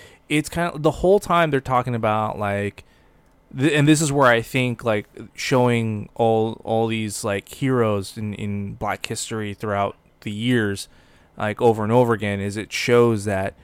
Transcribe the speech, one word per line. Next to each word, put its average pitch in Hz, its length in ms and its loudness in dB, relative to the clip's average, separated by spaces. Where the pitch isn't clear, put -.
it's 151 200 -2
kinda, 170 300 -4
the 151 120 2
whole 185 300 4
time 170 300 2
they're 139 100 0
talking 123 340 -2
about, 110 440 -2
like, 101 460 -4
th-, 139 160 2
and 143 140 4
this 151 160 6
is 151 80 0
where 143 180 4
I 117 140 4
think, 123 420 -2
like, 107 220 0
showing 117 840 0
all, 113 480 2
all 113 240 0
these, 110 340 -4
like, 101 260 -4
heroes 113 680 0
in, 107 160 -6
in 101 400 -8
Black 101 320 -6
history 107 480 -8
throughout 101 420 -4
the 110 100 -8
years, 107 560 -2
like, 107 240 -4
over 110 220 4
and 107 80 0
over 120 200 4
again, 101 280 -2
is 101 160 -6
it 107 160 -10
shows 120 540 2
that 98 380 -4